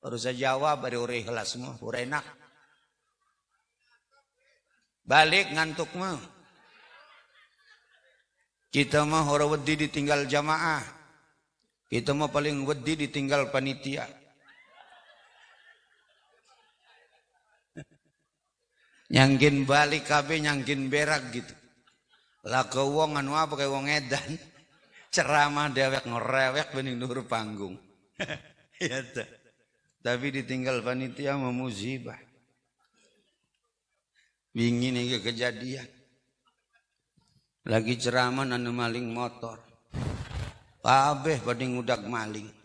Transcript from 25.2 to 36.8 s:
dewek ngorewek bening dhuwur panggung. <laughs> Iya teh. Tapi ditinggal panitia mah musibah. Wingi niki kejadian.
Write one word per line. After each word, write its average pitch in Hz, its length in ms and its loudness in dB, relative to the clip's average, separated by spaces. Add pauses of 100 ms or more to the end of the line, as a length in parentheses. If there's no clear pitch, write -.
dewek 135 320 2
ngorewek 131 720 0
bening 131 240 -4
dhuwur 123 240 -6
panggung. 107 480 -6 (480)
<laughs> 156 320 -10 (220)
Iya 135 320 -4
teh. 120 380 -12 (600)
Tapi 123 240 0
ditinggal 131 560 -4
panitia 131 480 -4
mah 135 160 -2
musibah. 123 720 -6 (2250)
Wingi 120 400 0
niki 123 240 -2
kejadian. 120 720 -6 (1800)